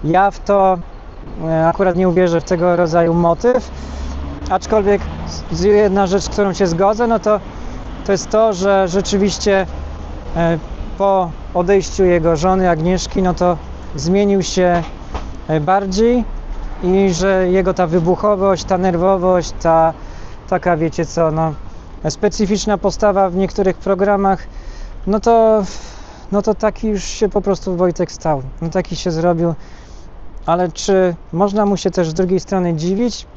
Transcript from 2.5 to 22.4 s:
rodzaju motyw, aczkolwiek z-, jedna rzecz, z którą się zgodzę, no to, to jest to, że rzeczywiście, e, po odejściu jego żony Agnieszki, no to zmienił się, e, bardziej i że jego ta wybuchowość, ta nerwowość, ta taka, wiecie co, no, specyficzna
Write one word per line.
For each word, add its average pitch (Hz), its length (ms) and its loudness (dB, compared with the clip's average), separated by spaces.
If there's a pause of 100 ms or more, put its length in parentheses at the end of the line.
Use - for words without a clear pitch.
rodzaju 170 380 2
motyw, 175 560 2 (800)
aczkolwiek 196 500 2 (520)
z-, 165 120 -2
jedna 202 420 4
rzecz, 180 160 0
z - 60 -6
którą 202 240 0
się 190 140 2
zgodzę, 196 400 2
no 226 120 2
to, 214 220 2 (640)
to 202 80 0
jest - 180 -2
to, 220 220 4
że 190 360 2
rzeczywiście, 196 800 0 (680)
e, 165 220 2 (400)
po 190 320 2 (240)
odejściu 185 500 2
jego 170 320 4
żony 185 340 2
Agnieszki, 175 520 0
no 180 120 2
to 180 220 2 (400)
zmienił 196 460 2
się, 175 400 2 (680)
e, 156 120 2
bardziej 202 640 2 (580)
i 185 320 4
że 185 340 2
jego 185 260 2
ta 180 120 2
wybuchowość, 185 800 2
ta 185 140 -2
nerwowość, 180 720 2 (100)
ta 165 300 4 (560)
taka, 175 280 0
wiecie 160 300 -2
co, 160 240 0
no, 156 240 -2 (540)
specyficzna 202 680 0